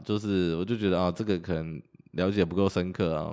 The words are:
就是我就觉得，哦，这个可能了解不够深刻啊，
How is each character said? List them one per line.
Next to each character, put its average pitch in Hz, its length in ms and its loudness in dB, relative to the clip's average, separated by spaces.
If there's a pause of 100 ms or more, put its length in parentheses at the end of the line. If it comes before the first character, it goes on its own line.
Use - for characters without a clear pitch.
就 104 140 0
是 95 380 2
我 87 80 -2
就 117 120 -2
觉 104 140 0
得， 90 100 4
哦， 90 140 2
这 110 100 -4
个 98 140 2
可 87 160 -4
能 80 260 -6 (320)
了 90 180 0
解 101 140 2
不 82 100 -2
够 98 140 4
深 92 240 -2
刻 82 240 -2
啊， 78 160 -4